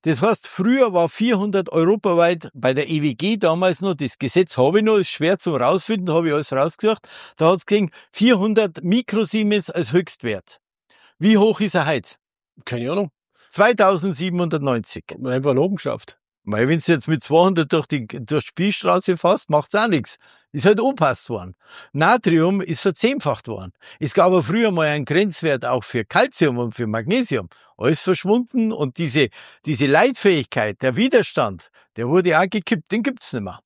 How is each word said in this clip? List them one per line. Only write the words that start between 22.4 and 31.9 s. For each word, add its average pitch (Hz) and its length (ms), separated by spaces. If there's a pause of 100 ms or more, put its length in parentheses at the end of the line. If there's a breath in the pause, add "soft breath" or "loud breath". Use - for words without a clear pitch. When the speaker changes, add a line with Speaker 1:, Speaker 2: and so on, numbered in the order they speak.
Speaker 1:
ist - 180
verzehnfacht 190 680
worden. 92 240 (260 loud breath)
Es 147 140
gab 185 140
aber 180 160
früher 214 280
mal 160 160
einen 147 160
Grenzwert 156 640
auch 123 180
für 113 220
Calcium 175 520
und 120 160
für 117 140
Magnesium. 113 640 (280 soft breath)
Alles 147 220
verschwunden 220 720
und 147 260
diese, 147 300 (380 loud breath)
diese 143 220
Leitfähigkeit, 151 960
der 131 140
Widerstand, 156 720 (300 soft breath)